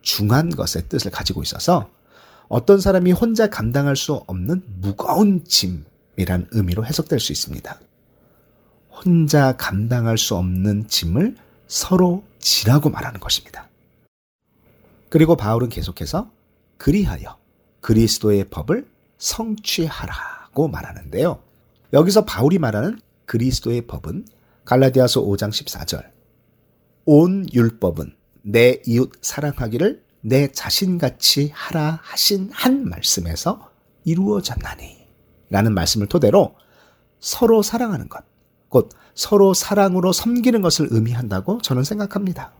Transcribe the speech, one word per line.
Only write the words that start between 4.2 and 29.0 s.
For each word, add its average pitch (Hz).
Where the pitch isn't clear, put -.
무거운 175
짐이란 90
의미로 104
해석될 147
수 -
있습니다. -
혼자 151
감당할 113
수 -
없는 92
짐을 135
서로 180
지라고 143
말하는 -
것입니다. -
그리고 160
바울은 113
계속해서 -
그리하여 139
그리스도의 107
법을 170
성취하라고 -
말하는데요. 110
여기서 156
바울이 151
말하는 127
그리스도의 117
법은 -
갈라디아서 127
오 101
장 107
십사 -
절, -
"온 175
율법은 98
내 117
이웃 120